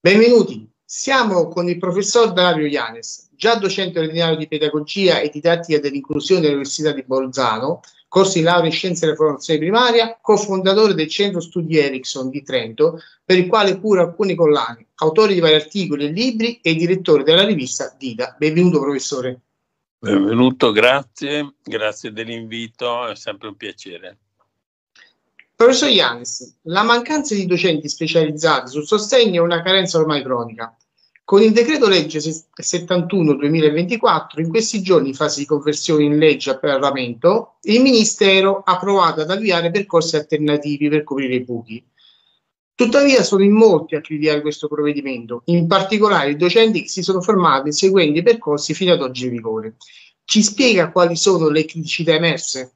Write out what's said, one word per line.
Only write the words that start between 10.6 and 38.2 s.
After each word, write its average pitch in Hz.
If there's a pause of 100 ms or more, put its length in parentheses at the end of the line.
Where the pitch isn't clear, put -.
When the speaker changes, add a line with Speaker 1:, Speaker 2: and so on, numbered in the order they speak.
Speaker 1:
del 156
Centro 190
Studi 160
Erickson 131
di 139
Trento, 135 (240)
per 185
il 180
quale 196
cura 196
alcune 185
collane, 139 (100)
autore 196
di 175
vari 156
articoli 151
e 147
libri 233
e 165
direttore 170
della 170
rivista 147
Dida. 123
Benvenuto, 156
professore. 131 (580)
Speaker 2:
Benvenuto, 113
grazie, 139 (100)
grazie 107
dell'invito, 117
è 104
sempre 104
un 101
piacere. 92 (1400)
Speaker 1:
Professor 262
Ianes, 123
la 180
mancanza 240
di 196
docenti 165
specializzati 151
sul 147
sostegno 208
è 170
una 170
carenza 185
ormai 151
cronica. 117 (480)
Con 196
il 220
decreto 233
legge 156
se-, 156 (100)
settantuno 170
duemilaventiquattro, 160
in 165
questi 220
giorni 165
in 131
fase 143
di 143
conversione 147
in 147
legge 143
a 131
Parlamento, 139
il 226
Ministero 196